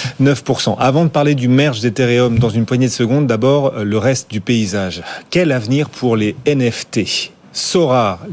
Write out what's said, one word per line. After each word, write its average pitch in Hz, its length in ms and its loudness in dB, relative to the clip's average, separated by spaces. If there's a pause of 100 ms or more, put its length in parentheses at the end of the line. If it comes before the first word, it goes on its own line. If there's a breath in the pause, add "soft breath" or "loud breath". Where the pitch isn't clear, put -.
(200 loud breath)
neuf 135 220 2
pour - 200 -4
cent. 101 180 -2
Avant 135 240 2
de 165 60 2
parler 147 260 2
du 123 140 0
merge 131 320 2
d'Ethereum 120 580 2
dans 117 100 4
une 110 160 0
poignée 127 220 0
de - 40 -2
secondes, 127 360 0
d'abord, 131 480 2
euh, 110 80 -6
le 104 140 0
reste 127 340 -2
du 107 80 -4
paysage. 95 640 -2 (260 loud breath)
Quel 170 220 2
avenir 131 380 -2
pour 120 260 -2
les 107 300 -2
N 131 260 2
F - 180 -10
T ? - 420 -4 (200)
Sorare, 123 680 0 (140)